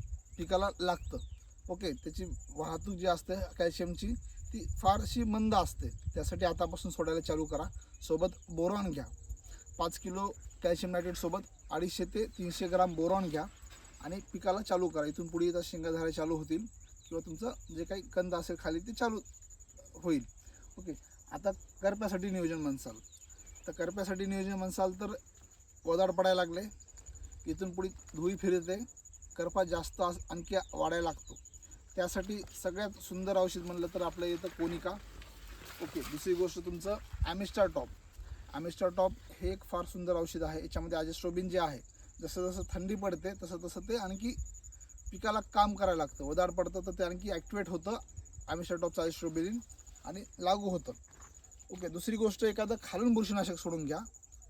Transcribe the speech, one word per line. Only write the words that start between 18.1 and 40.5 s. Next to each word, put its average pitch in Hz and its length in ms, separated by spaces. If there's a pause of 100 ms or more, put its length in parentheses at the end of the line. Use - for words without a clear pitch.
असेल 170 240
खाली 165 200
ते 220 140
चालू 220 260 (760)
होईल. 151 280 (540)
ओके, 185 140 (400)
आता 190 200 (300)
करप्यासाठी 196 480
नियोजन 170 280
म्हणसाल 135 380 (720)
तर, 185 40
करप्यासाठी 185 540
नियोजन 196 280
म्हणसाल 190 380
तर 202 220 (720)
वदाड 180 260
पडायला 185 340
लागले, 170 160 (920)
इथून 180 220
पुढे 190 160 (260)
धुई 175 200
फिरते, 180 400 (640)
करपा 175 260
जास्त 170 380
आस-, 180 280
आणखी 170 260 (180)
वाढायला 160 300
लागतो. - 340 (580)
त्यासाठी 190 460 (220)
सगळ्यात 196 260
सुंदर 190 480
औषध 185 240
म्हणलं 175 320
तर 180 80
आपलं 175 240
येतं 175 220
कोनिका. 170 440 (880)
ओके, 320 180
दुसरी 151 340
गोष्ट 175 320
तुमचं 180 300 (300)
ॲमिस्टार 190 420
टॉप. 139 200 (640)
ॲमिस्टार 170 360
टॉप 185 220 (300)
हे 180 100
एक 190 120
फार 175 220
सुंदर 180 300
औषध 165 280
आहे. 160 180